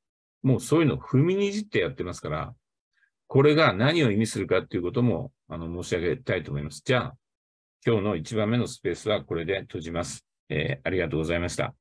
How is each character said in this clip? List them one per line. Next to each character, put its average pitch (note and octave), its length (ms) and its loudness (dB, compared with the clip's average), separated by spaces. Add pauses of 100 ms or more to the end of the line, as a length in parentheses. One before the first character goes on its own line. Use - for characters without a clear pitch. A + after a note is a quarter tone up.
(420)
も C3 140 4
う - 40 -2
そ - 180 2
う - 20 4
い E3 40 4
う - 20 4
の B2+ 80 2
を C3 40 -4
踏 - 200 0
み F3 180 4
に G3+ 160 0
じ G#3 80 -4
っ G#3 40 -4
て - 140 -2
や E2+ 100 2
っ - 40 -8
て F2 120 -6
ま F2 100 -8
す - 60 -16
か E2 80 -8
ら、 D2+ 260 -6 (760)
こ C3+ 140 4
れ D3 120 6
が D3 200 4
何 D3 300 2
を A#2 60 4
意 G2 60 2
味 A2 100 2
す - 120 -4
る F#2+ 80 -2
か F#2 140 2
っ E2+ 60 -6
て - 100 -4
い F#2 40 -2
う - 20 -4
こ F2 80 -2
と A#2+ 120 0
も、 E2+ 300 0 (160)
あ D#2+ 100 -10
の、 E2+ 240 -8
申 E2+ 60 -12
し F#2 60 -4
上 E2+ 220 0
げ - 0 -
た - 200 -4
い E2+ 60 -4
と C#2+ 80 -12
思 C#2+ 100 -4
い - 20 -4
ま D2 80 -8
す。 - 140 -16
じ B2+ 100 2
ゃ G2+ 140 0
あ、 - 80 -16 (720)
今 A#2 100 4
日 G2 60 0
の G2+ 140 0
一 D#2+ 180 -8
番 G#2+ 160 0
目 A#2+ 80 2
の G#2+ 80 0
ス - 140 -12
ペ F2+ 120 -2
ー - 20 -4
ス - 140 -8
は G#2 140 0
こ F2 120 -8
れ E2 100 -4
で F#2+ 160 -2
閉 F2 200 -10
じ D#2+ 120 -10
ま E2 120 -2
す。 - 220 -12 (220)
え D2+ 300 -2
ー、 - 40 -20
あ F2 80 -4
り F#2 80 0
が E2+ 100 0
と D2 80 -2
う - 20 0
ご D#2+ 60 0
ざ E2 120 0
い - 40 0
ま F2 80 -2
し - 80 -8
た。 - 240 -4